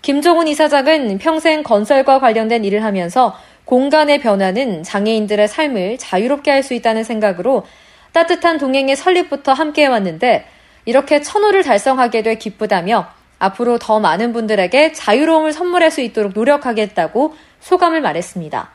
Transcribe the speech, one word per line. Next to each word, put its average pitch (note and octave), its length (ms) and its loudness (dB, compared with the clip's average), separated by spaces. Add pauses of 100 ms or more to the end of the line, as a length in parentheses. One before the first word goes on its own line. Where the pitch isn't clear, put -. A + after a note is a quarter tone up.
김종훈 D#4+ 440 0
이사장은 C#4+ 720 0
평생 D#4 460 0
건설과 C4+ 560 2
관련된 A3+ 440 0
일을 G3+ 200 -2
하면서 G3+ 520 0 (280)
공간의 C#4+ 560 2
변화는 G3 640 -2
장애인들의 G#3 640 0
삶을 A#3+ 500 -2
자유롭게 C#4 540 -2
할 C#4 100 2
수 C4 120 -6
있다는 A3+ 280 -2
생각으로 G#3+ 640 -2 (460)
따뜻한 E4 460 0
동행의 C4+ 360 0
설립부터 C#4+ 600 0
함께해왔는데, B3 920 0 (380)
이렇게 C#4+ 360 2
천 G4+ 220 -4
호를 G4 220 4
달성하게 B3 580 0
돼 A3 140 -2
기쁘다며 G3+ 720 -4 (320)
앞으로 A#3 380 -2
더 G#3+ 220 0
많은 G#3 320 0
분들에게 A3 600 0
자유로움을 D#4 580 2
선물할 F4 400 0
수 - 80 -6
있도록 A3 340 -4
노력하겠다고 A3+ 1000 -2 (240)
소감을 E4+ 400 0
말했습니다. D#3+ 760 -6